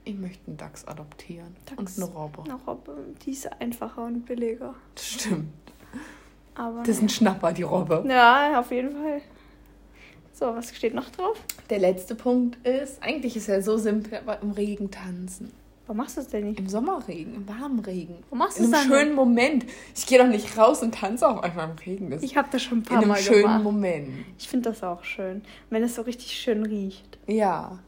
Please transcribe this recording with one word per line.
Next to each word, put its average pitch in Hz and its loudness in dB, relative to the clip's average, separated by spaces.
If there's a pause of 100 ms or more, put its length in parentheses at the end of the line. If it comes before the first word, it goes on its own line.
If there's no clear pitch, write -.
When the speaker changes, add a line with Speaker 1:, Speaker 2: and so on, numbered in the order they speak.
Speaker 1:
Ich 202 -10
möchte 185 -12
einen 160 -12
Dachs 151 -16
adoptieren. 170 -16 (100)
Speaker 2:
Dachs. 262 -16 (200)
Speaker 1:
Und 185 -4
eine 180 -10
Robbe. 151 -12
Speaker 2:
Eine 277 -10 (120)
Robbe. - -12 (280)
Die 269 -6
ist - -10 (100)
einfacher 240 -8
und 240 -6
billiger. 240 -6 (200)
Speaker 1:
Das - -12
stimmt. 185 -6 (1040)
Speaker 2:
Aber 233 -8
Speaker 1:
Das 233 -2
ist 214 0
ein 214 4
Speaker 2:
naja. - 0
Speaker 1:
Schnapper, 190 4
die 175 -4
Robbe. 160 0
Speaker 2:
Ja, 262 8
auf 247 -6
jeden 254 -2
Fall. 294 -6 (1120)
So, - -4
was 233 -10
steht 240 -2
noch - -6
drauf? 403 -4 (300)
Speaker 1:
Der 208 0
letzte 185 2
Punkt 247 0
ist, 269 -2
eigentlich 247 -4
ist 208 -6
er 196 2
so 220 0
simpel, 214 -2
aber 220 -8
im 202 -4
Regen 202 -4
tanzen. 185 -12 (340)
Speaker 2:
Wo 226 -10
machst 240 -6
du 302 -6
es 254 -12
denn 208 -4
nicht? 208 -6
Speaker 1:
Im 190 -6
Sommerregen, 226 -4
im 202 -12
warmen 247 -4
Regen. 180 -8 (160)
Speaker 2:
Wo 269 -8
machst 339 0
Speaker 1:
In - 4
Speaker 2:
du's 233 6
Speaker 1:
einem 285 6
Speaker 2:
dann 269 8
Speaker 1:
schönen 294 6
Speaker 2:
nicht? 294 0
Speaker 1:
Moment. 247 4 (300)
Ich - -8
geh 254 8
doch 254 10
nicht 208 0
raus 226 6
und 226 -2
tanze 233 0
auf 226 0
einmal 165 -4
im 165 -10
Regen. 185 -8
Das 147 -6
Speaker 2:
Ich 277 -4
hab - 2
das 254 0
schon 233 -2
ein - 4
Speaker 1:
in - -8
Speaker 2:
paar 247 4
Speaker 1:
einem 214 6
Speaker 2:
Mal 202 4
Speaker 1:
schönen 202 8
Speaker 2:
gemacht. 214 4
Speaker 1:
Moment. 185 0 (300)
Speaker 2:
Ich - -14
find 247 0
das 220 -4
auch 175 -6
schön, 190 -8 (260)
wenn 220 0
es 240 -2
so 233 -6
richtig 233 -8
schön 214 0
riecht. 202 -6
Speaker 1:
Ja. 185 0